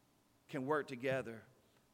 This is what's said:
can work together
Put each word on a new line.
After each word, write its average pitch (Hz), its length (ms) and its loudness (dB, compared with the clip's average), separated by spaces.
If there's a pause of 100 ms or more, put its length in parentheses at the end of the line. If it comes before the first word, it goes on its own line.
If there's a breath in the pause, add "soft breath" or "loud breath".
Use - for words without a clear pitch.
(500)
can 135 160 -2
work 147 200 4
together 127 540 -2 (540 soft breath)